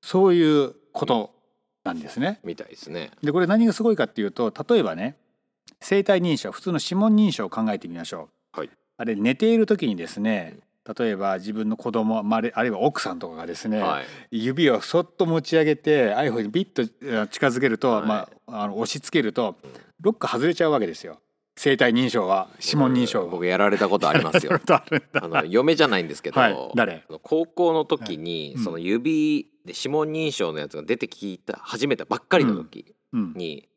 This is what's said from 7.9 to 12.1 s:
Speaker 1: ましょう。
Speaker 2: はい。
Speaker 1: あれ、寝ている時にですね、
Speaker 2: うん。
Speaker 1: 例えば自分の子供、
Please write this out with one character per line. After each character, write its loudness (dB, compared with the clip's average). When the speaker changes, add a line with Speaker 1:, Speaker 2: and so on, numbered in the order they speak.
Speaker 1:
ま -10
し -10
ょ -14
う。 -8
Speaker 2:
は -6
い。 -14
Speaker 1:
あ -8
れ、 -2
寝 0
て 2
い 4
る 4
時 0
に 0
で -10
す -12
ね、 -2
Speaker 2:
う -20
ん。 -20
Speaker 1:
例 0
え -2
ば -2
自 -8
分 -2
の -4
子 -6
供、 0